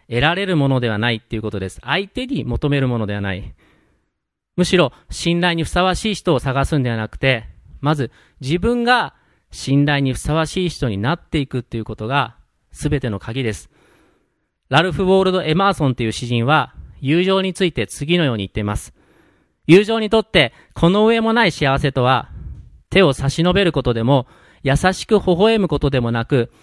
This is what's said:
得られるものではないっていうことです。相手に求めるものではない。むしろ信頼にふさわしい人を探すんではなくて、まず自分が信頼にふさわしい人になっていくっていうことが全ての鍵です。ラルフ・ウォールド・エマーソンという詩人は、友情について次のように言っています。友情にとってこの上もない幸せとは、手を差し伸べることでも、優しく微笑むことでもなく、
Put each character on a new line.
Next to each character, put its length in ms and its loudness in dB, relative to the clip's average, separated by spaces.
得 120 -2
ら 140 2
れ 120 -4
る 100 0
も 120 2
の 120 2
で 80 -2
は 100 -2
な 140 0
い 40 -2
っ 40 -8
て 160 -10
い 20 -4
う 40 -6
こ 80 -4
と 100 -6
で 80 -6
す。 140 -14
相 260 -4
手 180 -8
に 180 -4
求 240 -4
め 120 0
る 80 0
も 100 -2
の 80 -4
で 80 -6
は 60 -6
な 140 -4
い。 200 -12
む 80 2
し 120 0
ろ 160 4
信 300 -2
頼 140 0
に 100 -2
ふ 60 -8
さ 120 0
わ 120 2
し 180 -4
い 20 -2
人 200 0
を 60 0
探 240 -2
す 140 0
ん 40 0
で 80 -2
は 60 -2
な 120 -4
く 100 -14
て、 300 -2
ま 140 0
ず 160 -4
自 180 -2
分 260 0
が 300 0
信 360 0
頼 140 0
に 120 0
ふ 60 -6
さ 160 -2
わ 120 0
し 200 -2
い 20 -2
人 200 -4
に 100 -2
な 160 0
っ 60 -10
て 180 -6
い 80 -2
く 120 -6
っ 40 -6
て 140 -12
い 40 -4
う 40 -8
こ 120 -10
と 100 -8
が 300 -4
全 280 -4
て 100 -4
の 80 -6
鍵 240 -8
で 100 -2
す。 180 -12
ラ 140 4
ル 100 0
フ・ 100 -2
ウ 40 2
ォ 140 6
ー 40 2
ル 80 2
ド・ 100 -2
エ 120 0
マ 160 2
ー 40 0
ソ 140 0
ン 60 0
と 80 -4
い 40 0
う 60 -2
詩 140 -8
人 200 0
は、 280 0
友 240 2
情 180 2
に 120 -4
つ 100 0
い 80 0
て 140 -4
次 320 -2
の 60 2
よ 100 0
う 20 -4
に 80 -4
言 40 -8
っ 20 -10
て 100 -6
い 40 -2
ま 120 -2
す。 180 -10
友 180 8
情 160 -2
に 100 -2
と 100 4
っ 100 -8
て 220 2
こ 160 2
の 160 4
上 140 4
も 120 0
な 140 2
い 60 0
幸 260 0
せ 140 0
と 100 0
は、 280 0
手 120 6
を 100 6
差 180 -2
し 120 -2
伸 100 2
べ 120 2
る 80 2
こ 100 -2
と 120 0
で 80 -2
も、 240 2
優 140 2
し 300 0
く 140 4
微 160 2
笑 220 4
む 100 0
こ 100 -2
と 120 0
で 100 0
も 120 -2
な 120 -2
く、 280 0